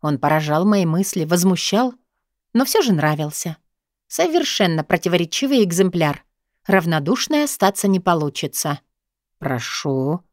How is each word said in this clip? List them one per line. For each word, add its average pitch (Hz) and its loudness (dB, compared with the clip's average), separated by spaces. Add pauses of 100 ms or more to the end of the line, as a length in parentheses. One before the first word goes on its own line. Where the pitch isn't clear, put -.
Он 147 -2
поражал 151 0
мои 202 2
мысли, 170 -2
возмущал, 185 0 (580)
но 240 4
все 415 0
же 247 2
нравился. 151 -2 (520)
Совершенно 277 0
противоречивый 180 0
экземпляр. 175 0 (420)
Равнодушной 190 0
остаться 196 0
не 190 2
получится. 151 -2 (580)
"Прошу". 135 -4 (120)